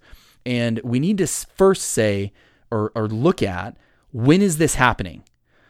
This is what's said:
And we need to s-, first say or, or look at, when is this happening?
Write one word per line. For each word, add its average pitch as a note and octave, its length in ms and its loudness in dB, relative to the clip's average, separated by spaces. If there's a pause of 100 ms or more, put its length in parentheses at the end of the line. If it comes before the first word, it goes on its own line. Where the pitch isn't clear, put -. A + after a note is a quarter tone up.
(480)
And A#2+ 360 -2
we B2 160 -2
need F#3+ 200 0
to E3+ 60 0
s-, - 200 -6 (100)
first F#3+ 280 4
say G2+ 500 -2 (380)
or, G#2+ 240 -2
or A2 120 -2
look A#2 360 0
at, F#2+ 340 -6 (340)
when C#3 300 4
is F3 160 2
this D#3+ 180 0
happening? A2 480 0 (460)